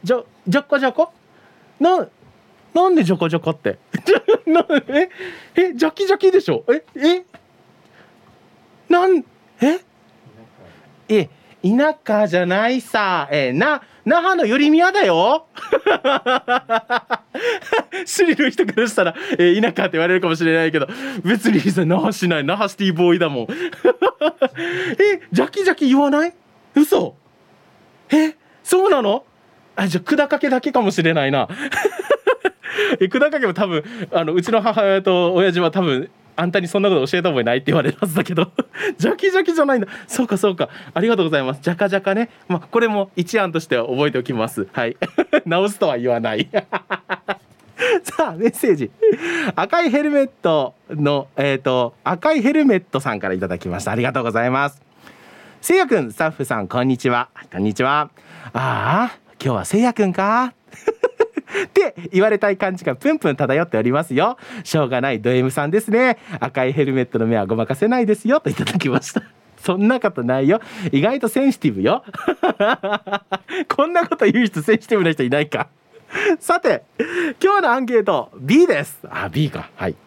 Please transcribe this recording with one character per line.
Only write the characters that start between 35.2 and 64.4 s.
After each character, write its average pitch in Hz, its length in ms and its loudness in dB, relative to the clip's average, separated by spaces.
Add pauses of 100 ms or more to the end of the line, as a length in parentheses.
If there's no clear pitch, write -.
親 185 180 4
父 175 100 0
は 170 100 2
多 190 100 -2
分、 147 300 -2 (260)
「あ 170 120 -2
ん - 20 -2
た 190 80 0
に 175 80 -2
そ 196 140 -2
ん - 20 0
な 202 60 4
こ 185 80 4
と 131 100 0
教 180 120 0
え 175 40 -2
た 185 60 2
覚 135 140 0
え - 20 0
な 117 100 2
い」 127 40 0
っ - 20 -2
て 143 60 -6
言 143 100 2
わ 151 60 2
れ 151 100 -2
る - 80 -8
は 202 80 -2
ず 156 80 -4
だ 190 80 0
け 180 100 -8
ど、 165 160 0 (240)
<laughs> 392 240 -6
ジ 202 100 0
ャ - 60 0
キ 381 160 0
ジ 370 80 2
ャ 359 60 0
キ 330 100 -2
じ 320 80 2
ゃ - 20 4
な 277 120 2
い - 20 0
ん 214 40 0
だ。 190 60 -6 (200)
そ - 160 -2
う - 20 -6
か、 202 100 -2
そ 202 140 0
う 180 60 -6
か。 165 120 -4 (240)
あ 165 80 -4
り 202 60 0
が 233 100 2
と 196 60 2
う 165 40 2
ご 156 40 -2
ざ 151 80 0
い 135 60 0
ま 131 100 -4
す。 135 80 -14
ジ 170 80 -2
ャ 175 60 -4
カ 202 120 0
ジ 185 60 -2
ャ 196 60 0
カ 196 140 -2
ね。 226 140 -2 (200)
ま 180 80 -2
あ、 170 40 -4
こ 226 200 -2
れ 233 80 2
も 202 260 -2
一 180 240 -2
案 185 140 0
と 156 80 -2
し 156 60 -16
て 135 100 -2
は 113 100 -2
覚 139 220 0
え - 20 0
て 120 80 -2
お 120 60 -4
き - 80 -6
ま 113 160 -2
す。 104 240 -6
は 120 140 -2
い。 117 100 -6 (260)
<laughs> - 240 -2
直 180 220 0
す 202 100 -8
と 196 80 2
は 139 100 0
言 120 140 -2
わ 120 80 2
な 113 160 -2
い。 - 160 -4
<laughs> - 1500 -6
さ - 280 -4
あ、 - 60 -10
メ 202 100 -2
ッ 233 80 0
セ 240 180 0
ー - 20 6
ジ。 135 160 -6 (640)
赤 269 280 0
い 320 80 2
ヘ 285 120 0
ル 302 80 0
メ 285 120 2
ッ 269 80 -2 (120)
ト 151 320 0 (160)
の、 143 460 -2
え 139 180 0
ー 131 40 -4
と、 127 440 -2
赤 185 300 0
い 294 100 0
ヘ 269 100 2
ル 311 140 2
メ 226 100 4
ッ 180 40 0
ト - 180 -6
さ 139 160 -4
ん 101 60 -6
か 98 80 -4
ら 92 60 -2
い 92 40 -4
た 95 80 -4
だ 90 120 -6
き 92 100 -8
ま 87 100 -6
し 90 60 -8
た。 95 80 -4
あ - 20 -4
り 120 80 -2
が 127 100 -2
と 131 80 -2
う - 40 -4
ご 117 80 -4
ざ 113 120 0
い 123 60 0
ま 139 200 -2
す。 - 120 -20 (800)
「せ 339 120 2
い - 20 4
や 370 100 4
く 240 140 0
ん、 117 100 -6
ス 104 60 -16
タ 160 140 0
ッ - 20 -14
フ 139 120 -8
さ 117 160 -4
ん、 98 60 -6
こ 123 140 -2
ん 127 80 0
に 127 100 0
ち 127 120 0
は。」 120 180 0 (240)
こ 90 60 -10
ん 95 40 -2
に 104 120 0
ち - 100 0
は。 147 260 0 (420)
「あ 127 600 -2
あ、 - 60 -20 (220)
今 135 140 -2
日 - 20 -2
は 92 80 -4
せ - 140 0
い 226 40 2
や 247 100 0
く 214 120 0
ん 185 80 0
か。」 226 400 0 (1040)
<laughs> 392 120 -2
っ - 20 -18
て 381 260 2 (180)
言 185 100 4
わ 214 80 4
れ 208 80 0
た 208 120 0
い 196 60 -2
感 190 180 -4
じ 175 100 -14
が 131 120 -2
プ 285 160 0
ン 311 60 0
プ 165 140 0
ン 135 40 -2
漂 156 260 0
っ 170 60 -4
て 110 100 -2
お 113 40 0
り 120 100 2
ま 147 100 0
す 147 120 -8
よ。 196 240 0 (260)